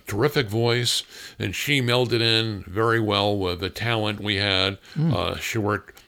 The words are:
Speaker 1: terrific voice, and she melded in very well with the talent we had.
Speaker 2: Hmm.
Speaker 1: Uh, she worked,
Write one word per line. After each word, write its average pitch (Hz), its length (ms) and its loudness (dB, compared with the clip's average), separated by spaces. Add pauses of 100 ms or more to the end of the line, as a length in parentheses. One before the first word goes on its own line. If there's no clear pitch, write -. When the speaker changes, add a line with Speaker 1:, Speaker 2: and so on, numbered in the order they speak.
Speaker 1:
terrific 123 420 0
voice, 117 540 0 (380)
and 101 160 -4
she 143 260 0
melded 120 400 2
in 113 460 0
very 113 320 2
well 104 360 2
with 90 260 -2
the 95 80 -4
talent 107 500 -2
we 101 160 -2
had. 98 420 0 (160)
Speaker 2:
Hmm. 151 200 2
Speaker 1:
Uh, 87 240 -2
she - 200 -6
worked, 101 500 -2